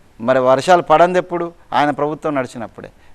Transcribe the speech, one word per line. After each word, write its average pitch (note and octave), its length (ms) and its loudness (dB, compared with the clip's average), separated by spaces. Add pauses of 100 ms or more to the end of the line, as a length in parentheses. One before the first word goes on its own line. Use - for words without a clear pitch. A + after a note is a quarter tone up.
(200)
మరి B2+ 180 0
వర్షాలు C3+ 440 2
పడంది E3+ 360 2
ఎప్పుడు? E3+ 340 -6 (200)
ఆయన C#3+ 180 0
ప్రభుత్వం D3 440 -6
నడిచినప్పుడే. A#2+ 560 -10 (240)